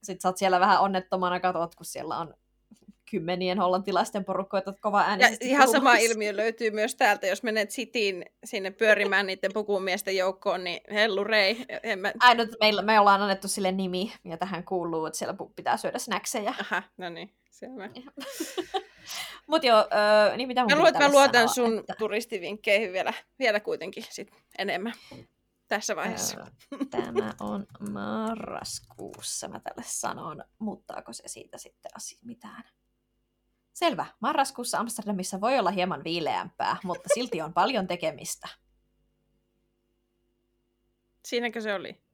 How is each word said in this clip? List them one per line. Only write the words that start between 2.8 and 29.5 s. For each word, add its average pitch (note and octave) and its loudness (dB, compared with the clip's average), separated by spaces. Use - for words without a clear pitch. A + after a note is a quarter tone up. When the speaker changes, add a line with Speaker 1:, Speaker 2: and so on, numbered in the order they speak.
Speaker 1:
kymmenien F3+ -2
hollantilaisten F#3+ 0
porukkoja, F#3+ -2
jotka G3 -12
kovaa G3+ 2
Speaker 2:
Ja D#3+ 4
Speaker 1:
äänisesti A3 2
Speaker 2:
ihan C4+ 8
sama A#3 6
Speaker 1:
puhumassa. A#3+ 6
Speaker 2:
ilmiö G#3 -2
löytyy A3 0
myös G#3+ -2
täältä, G3+ 2
jos F#3+ -2
menet G#3+ -2
Cityin G3 -4
sinne G3 -6
pyörimään G3 4
niiden F#3+ -4
pukumiesten G3 -2
joukkoon, F#3 -2
niin E3+ -8
hellurei, G#3+ 2
en G#3+ -4
mä F#3+ -2
Speaker 1:
Ainut, A#3 6
meillä, G#3 4
me G#3+ 6
ollaan G3+ 8
annettu G3 -2
sille G3 -2
nimi, F#3+ -4
ja E3+ -10
tähän F3+ -6
kuuluu, E3+ -4
että D#3+ -8
siellä - -6
pu-, - -16
pitää - -2
syödä A3 -6
snackseja. G#3+ -4
Speaker 2:
Aha, G3 -4
no F#3 -10
niin, E3+ -14
selvä. G#3+ -16
Speaker 1:
<laughs> - -18
Mut D#4 2
joo, A#3 8
ö, - -4
niin B3+ -4
mitä B3 0
mun B3 4
Speaker 2:
Mä - 0
Speaker 1:
piti - 6
Speaker 2:
luulen, E4 10
että - 2
mä C#4+ 8
Speaker 1:
tälle C#4+ 8
Speaker 2:
luotan A#3+ 8
Speaker 1:
sanoa, A#3+ 2
Speaker 2:
sun A3 0
Speaker 1:
että F#3 -10
Speaker 2:
turistivinkkeihin G#3 0
vielä, F#3 -2
vielä G#3+ 2
kuitenkin F3+ -8
sit - -14
enemmän G3 -4
tässä G#3 -4
vaiheessa. - -6
Speaker 1:
Ö, - -16
tämä - -4
on G#3 -8
marraskuussa, - -10
mä - -12